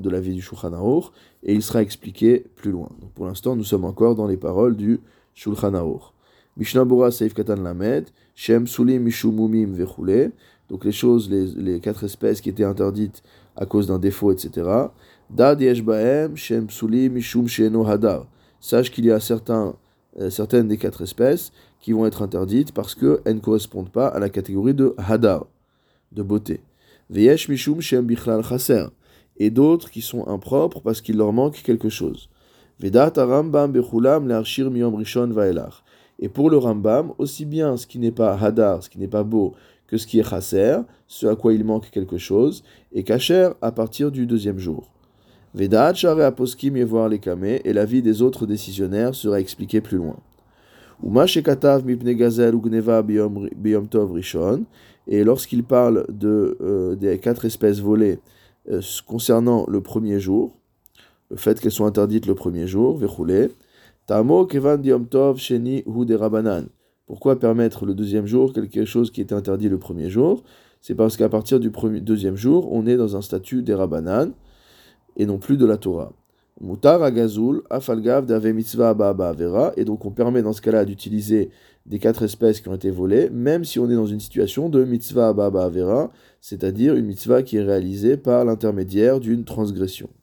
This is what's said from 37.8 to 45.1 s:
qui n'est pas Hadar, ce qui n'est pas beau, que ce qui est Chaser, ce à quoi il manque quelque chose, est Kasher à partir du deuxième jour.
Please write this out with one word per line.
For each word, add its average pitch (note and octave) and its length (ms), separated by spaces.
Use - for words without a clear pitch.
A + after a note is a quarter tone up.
qui - 100
n'est A#2 140
pas A2 240
Hadar, G#2 480
ce - 60
qui F#2 100
n'est F#2+ 80
pas G#2 160
beau, G#2+ 300
que A2 100
ce A2 80
qui A2+ 140
est G#2+ 40
Chaser, G#2 540
ce - 180
à A2 100
quoi A2+ 180
il A2 100
manque A2 260
quelque F#2 300
chose, A#2 440
est G#2 80
Kasher E3+ 480
à A#2 100
partir A#2 400
du B2+ 160
deuxième G#2 320
jour. F2 320